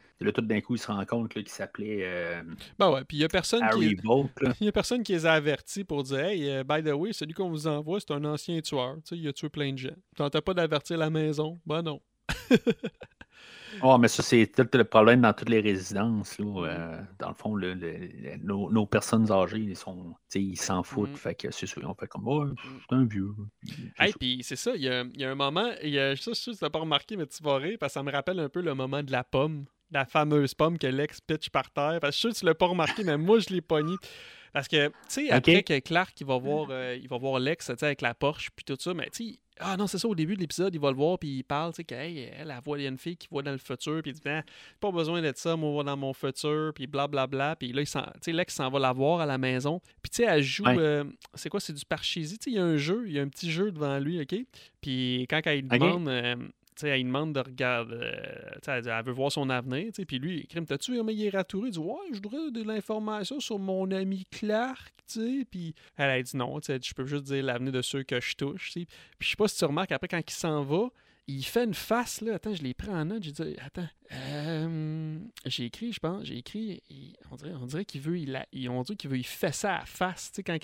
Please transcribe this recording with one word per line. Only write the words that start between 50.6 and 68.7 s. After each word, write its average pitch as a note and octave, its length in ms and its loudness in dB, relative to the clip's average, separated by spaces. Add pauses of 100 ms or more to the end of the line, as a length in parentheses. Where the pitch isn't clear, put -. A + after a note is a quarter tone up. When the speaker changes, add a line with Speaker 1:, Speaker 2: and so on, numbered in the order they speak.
Speaker 1:
Ouais. - 140 8
Speaker 2:
euh, D3 240 4 (320)
c'est - 140 -10
quoi, G3 120 -2
c'est E3 120 -8
du C#3+ 120 -10
Parcheesi, E3 540 -4
tu - 60 -16
sais, D4 60 -4
il A3+ 40 0
y G3+ 40 2
a F3+ 60 4
un E3 120 6
jeu, F#3 300 0
il E3 60 -4
y C#3+ 60 0
a - 20 2
un C#3 80 -2
petit E3+ 220 -6
jeu F#3+ 200 0
devant C#3+ 280 -2
lui, D#3+ 200 -2
ok ? D3+ 160 -4 (460)
Puis B2+ 480 0
quand D#3 160 2
elle D3 200 2
Speaker 1:
Ok. B2+ 140 -8
Speaker 2:
demande, E3 300 4
euh, B2 260 0 (380)
tu D3+ 140 -6
sais, C#3 120 2
elle B2+ 60 0
demande D3 300 0
de C#3 60 0
regarder, B2 540 -2
euh, A#2 160 -6 (420)
tu - 100 -14
sais, D3 80 -6
elle, A#2+ 160 -4
elle A2+ 180 -2
veut B2+ 60 -2
voir C3+ 200 0
son C#3 200 0
avenir, C3 360 -2
tu A3 40 -8 (100)
sais, F3 40 -8
puis C3+ 120 -4
lui, D#3+ 300 -6
crime, E3 180 -6
t'as-tu, A#3 380 -2
mais A3 100 -2
il G#3+ 120 -2
est G#3 40 0
ratouré, F#3+ 380 -2
il A#3+ 60 -4
dit, E3+ 60 -8
ouais, F3 140 -4 (180)
je A#3 40 -6
voudrais A#3+ 340 -6
de A3+ 140 -6
l'information G#3+ 760 -4
sur G#3 200 -6
mon F#3+ 320 -2
ami F#3+ 400 -2
Clark, A3+ 600 -2 (140)
tu - 140 -8 (220)
sais, A3+ 100 -4
puis E3+ 240 -8 (220)
elle C#3+ 120 2
a B2+ 140 2
dit C3 140 -8
non, C3+ 240 -4
tu - 60 -10
sais, C3+ 140 -2
je - 120 -8
peux C3 120 -6
juste C#3+ 200 -4
dire C#3 180 -2
l'avenir C3 300 -2
de B2+ 80 0
ceux C3+ 220 -4
que B2 180 -2
je - 140 -6
touche, C#3+ 360 -6